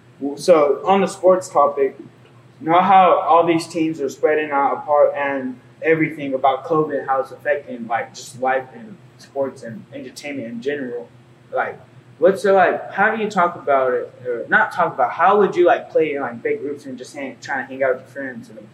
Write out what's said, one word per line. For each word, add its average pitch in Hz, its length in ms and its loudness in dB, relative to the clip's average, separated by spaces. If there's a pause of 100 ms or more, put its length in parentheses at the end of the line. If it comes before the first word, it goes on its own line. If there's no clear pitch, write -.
(360)
so 147 500 4
on 196 160 4
the 180 60 2
sports - 420 2
topic, 143 500 2
you - 720 -14
know 175 120 4
how 185 380 6
all 165 260 4
these 165 220 0
teams 160 340 -4
are 135 80 -2
spreading 151 420 0
out 139 260 0
apart 147 380 4
and 139 440 -4 (220)
everything 151 520 0
about 131 320 0
covid, 147 420 -2
how 135 140 0
it's 127 100 -10
affecting, 131 560 -6
like, 107 260 -6
just - 280 -18
life 131 340 -2
and 107 220 -18 (200)
sports 135 460 -8
and 110 300 -14
entertainment 131 540 -12
in 117 140 -12
general? 123 460 -6 (440)
Like, 123 280 -4 (400)
what's 190 260 2
it 196 60 2
like? 180 400 2
How 214 240 0
do 220 80 -6
you 202 60 -4
talk 175 260 -2
about 131 380 0
it? 120 200 -6 (140)
Or 120 220 -6
not 202 240 2
talk 160 200 -2
about, 123 200 0
how - 260 2
would 185 160 2
you, 175 100 4
like, 147 240 2
play 156 240 0
in, 139 80 -6
like, 120 220 -8
big 147 160 -2
groups 139 260 -10
and 131 120 -12
just 127 180 -16
hang, 131 260 -10
trying 131 240 -6
to 131 80 -14
hang 131 100 -10
out 131 120 2
with 127 80 -10
your - 60 -20
friends 127 400 -12
in 110 80 -20
a 104 40 -18 (120)